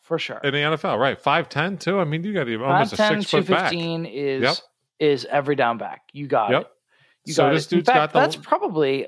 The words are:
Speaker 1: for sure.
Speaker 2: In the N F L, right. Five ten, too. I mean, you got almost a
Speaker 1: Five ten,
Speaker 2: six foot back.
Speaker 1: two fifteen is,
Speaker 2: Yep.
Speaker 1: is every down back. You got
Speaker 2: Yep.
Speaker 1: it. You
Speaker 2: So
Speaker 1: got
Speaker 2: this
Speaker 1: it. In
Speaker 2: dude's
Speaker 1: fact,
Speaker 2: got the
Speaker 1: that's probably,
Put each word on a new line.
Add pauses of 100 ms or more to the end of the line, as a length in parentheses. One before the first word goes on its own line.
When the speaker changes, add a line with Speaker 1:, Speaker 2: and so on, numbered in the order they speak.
Speaker 1:
for
sure.
Speaker 2:
In
the
N
F
L,
right.
Five
ten,
too.
I
mean,
you
got
almost
a
Speaker 1:
Five
ten,
Speaker 2:
six
foot
back.
Speaker 1:
two
fifteen
is,
Speaker 2:
Yep. (440)
Speaker 1:
is
every
down
back. (100)
You
got
Speaker 2:
Yep.
Speaker 1:
it. (580)
You
Speaker 2:
So
Speaker 1:
got
Speaker 2:
this
Speaker 1:
it.
In
Speaker 2:
dude's
Speaker 1:
fact,
Speaker 2:
got
the
Speaker 1:
that's
probably,